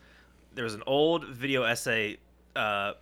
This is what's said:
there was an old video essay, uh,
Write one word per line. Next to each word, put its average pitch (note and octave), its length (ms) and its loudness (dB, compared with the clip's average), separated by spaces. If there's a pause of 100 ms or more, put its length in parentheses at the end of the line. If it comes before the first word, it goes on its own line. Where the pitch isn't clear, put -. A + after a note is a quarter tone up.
(540)
there B2 100 -6
was A2 100 -4
an G#2 120 -10
old D3+ 420 4
video C3 340 0
essay, A2+ 560 0 (360)
uh, G#2 480 0